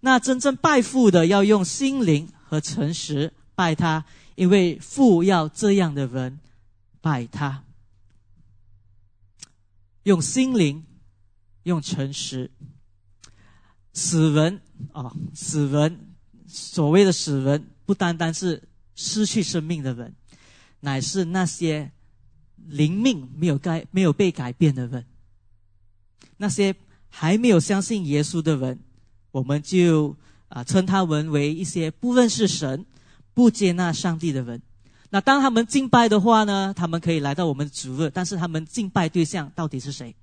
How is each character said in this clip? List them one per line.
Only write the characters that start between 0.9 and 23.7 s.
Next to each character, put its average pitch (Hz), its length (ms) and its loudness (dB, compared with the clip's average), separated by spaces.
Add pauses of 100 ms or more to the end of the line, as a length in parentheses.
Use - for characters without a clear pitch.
的， 170 160 6
要 196 180 4
用 208 180 4
心 269 440 -2
灵 160 200 2 (220)
和 156 100 -2
诚 147 360 -4
实 151 360 -4 (240)
拜 170 200 0
他， 156 280 0 (340)
因 185 120 2
为 180 300 4
父 202 440 4
要 180 280 2
这 208 220 0
样 175 220 2
的 139 120 -2
人 127 320 -8 (640)
拜 131 240 -2
他。” 139 360 -8 (2500)
用 185 180 2
心 262 340 -2
灵， 156 260 0 (840)
用 170 180 -2
诚 135 280 -6
实。 131 400 -10 (1400)
死 160 400 0
人， 160 280 0 (320)
哦， 135 220 -14 (200)
死 147 340 -4
人， 151 460 -2 (320)
所 - 440 -2
谓 185 120 6
的 190 80 6
死 143 320 -2
人， 143 240 0 (200)
不 202 80 0
单 170 220 -2
单 165 160 -4
是 175 300 -4 (320)
失 - 300 -4
去 208 180 -2
生 160 220 -4
命 160 180 -6
的 131 120 -6
人， 117 200 -14 (680)
乃 139 200 -4
是 180 240 -2
那 180 220 -2
些 151 440 -4 (760)
灵 151 280 0
命 202 400 0
没 147 120 -2
有 151 100 2
改-， 165 340 -4